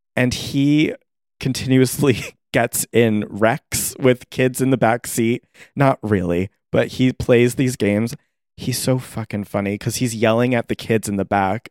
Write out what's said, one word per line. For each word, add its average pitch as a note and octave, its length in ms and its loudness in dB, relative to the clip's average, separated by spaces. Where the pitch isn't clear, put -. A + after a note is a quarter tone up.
and B2 180 0
he D3 580 0
continuously C3 800 2
<laughs> - 160 -18
gets - 400 -2
in A2 360 2
wrecks - 720 -2
with B2+ 320 2
kids B2+ 300 -2
in C3 100 2
the C3+ 60 4
back A#2 300 0
seat. A#2 380 -2
Not C3+ 280 2
really, F2+ 480 0
but A#2+ 160 2
he B2+ 240 0
plays A#2+ 440 2
these B2+ 200 -2
games. G#2 400 -2
He's - 220 -6
so C3 200 0
fucking G#2+ 460 -8
funny G2+ 320 -4
'cause G#2+ 200 -6
he's B2 180 -2
yelling A#2 400 2
at A#2 140 -2
the A2+ 60 -4
kids A2 340 -2
in G2+ 80 -2
the G2 100 -2
back G2+ 440 -2